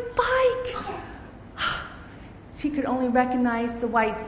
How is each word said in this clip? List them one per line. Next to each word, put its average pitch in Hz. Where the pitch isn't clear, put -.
bike! 494
<sighs> -
She -
could 285
only 254
recognize 247
the 247
white 220